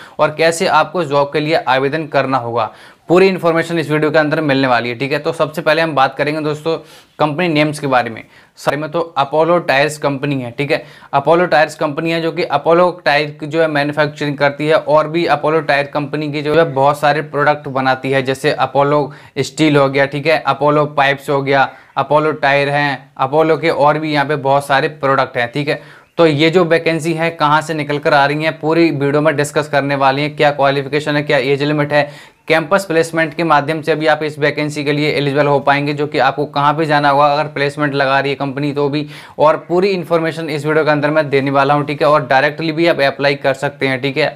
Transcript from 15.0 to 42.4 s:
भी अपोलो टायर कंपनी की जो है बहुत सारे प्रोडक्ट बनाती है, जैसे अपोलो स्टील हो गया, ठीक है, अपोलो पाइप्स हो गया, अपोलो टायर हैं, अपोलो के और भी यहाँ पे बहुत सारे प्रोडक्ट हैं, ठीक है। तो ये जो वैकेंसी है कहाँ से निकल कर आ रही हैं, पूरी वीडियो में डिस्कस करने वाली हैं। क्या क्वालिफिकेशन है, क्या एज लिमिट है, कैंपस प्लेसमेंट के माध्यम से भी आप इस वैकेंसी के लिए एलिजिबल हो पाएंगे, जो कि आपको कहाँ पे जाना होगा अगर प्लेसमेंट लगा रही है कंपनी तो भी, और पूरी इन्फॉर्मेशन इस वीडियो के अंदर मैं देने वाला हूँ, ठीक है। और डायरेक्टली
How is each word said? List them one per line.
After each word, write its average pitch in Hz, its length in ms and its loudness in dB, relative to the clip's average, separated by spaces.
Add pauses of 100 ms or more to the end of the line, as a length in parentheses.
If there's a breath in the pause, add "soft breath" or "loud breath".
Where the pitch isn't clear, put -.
भी 165 200 -2
अपोलो 151 340 0
टायर 143 260 0
कंपनी 151 440 -4
की 151 100 -6
जो 151 140 -2
है 165 180 4
बहुत 139 260 2
सारे 151 280 2
प्रोडक्ट 147 420 0
बनाती 131 420 -2
है, 135 120 2
जैसे 135 300 -2
अपोलो 139 580 0 (280 loud breath)
स्टील 147 380 0
हो 139 120 4
गया, 139 180 2
ठीक 143 200 -4
है, 156 120 4
अपोलो 147 480 2
पाइप्स 147 420 0
हो 139 120 0
गया, 135 280 2 (280 loud breath)
अपोलो 151 360 2
टायर 143 360 0
हैं, 143 480 -4
अपोलो 156 400 0
के 156 120 -2
और 147 300 2
भी 156 140 -4
यहाँ 143 120 0
पे 151 120 -2
बहुत 139 300 0
सारे 139 220 2
प्रोडक्ट 135 480 -2
हैं, 120 140 -2
ठीक 147 160 -4
है। 143 140 -4 (360 loud breath)
तो 170 100 6
ये 156 220 2
जो 180 160 4
वैकेंसी 160 480 0
है 160 200 -2
कहाँ 151 280 2
से 156 120 -8
निकल 147 260 -4
कर 147 140 0
आ 139 120 4
रही 147 180 -2
हैं, 156 160 -2
पूरी 160 320 2
वीडियो 143 300 0
में 156 140 2
डिस्कस 147 340 -2
करने 139 280 0
वाली 135 240 2
हैं। 147 140 -4
क्या 147 180 4
क्वालिफिकेशन 139 640 0
है, 147 80 0
क्या 151 160 0
एज 139 240 0
लिमिट 147 300 0
है, 147 180 2 (360 loud breath)
कैंपस 160 380 0
प्लेसमेंट 160 480 -2
के 170 100 -4
माध्यम 156 380 0
से 156 140 0
भी 156 120 -2
आप 151 160 2
इस 147 160 -6
वैकेंसी 147 440 -2
के 147 100 0
लिए 147 160 0
एलिजिबल 143 380 0
हो 143 120 2
पाएंगे, 143 340 0
जो 147 140 -2
कि 147 120 -6
आपको 139 280 0
कहाँ 143 260 0
पे 160 120 0
जाना 147 240 2
होगा 143 160 4
अगर 147 220 2
प्लेसमेंट 143 460 -2
लगा 139 260 2
रही 139 120 -2
है 135 40 -4
कंपनी 139 380 -4
तो 143 160 0
भी, 147 160 -2 (340 loud breath)
और 151 200 4
पूरी 180 300 0
इन्फॉर्मेशन 165 600 -2
इस 147 160 -6
वीडियो 151 200 2
के 151 60 4
अंदर 147 180 0
मैं 151 200 0
देने 139 220 0
वाला 139 220 2
हूँ, 143 120 0
ठीक 147 160 -6
है। 156 60 2
और 147 200 4
डायरेक्टली 151 440 0